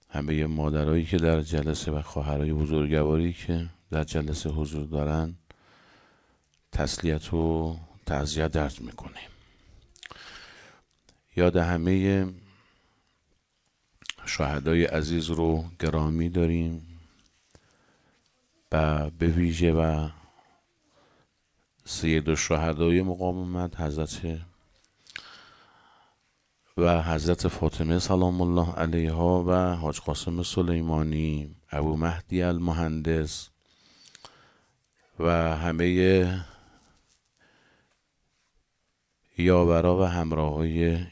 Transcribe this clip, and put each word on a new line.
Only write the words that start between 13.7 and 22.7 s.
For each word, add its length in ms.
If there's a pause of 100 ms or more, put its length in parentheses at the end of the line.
شهدای 580
عزیز 460
رو 340 (160)
گرامی 480
داریم 640 (1800)
و 380
به 160
ویژه 460
و 360 (1800)
سید 440
الشهدای 720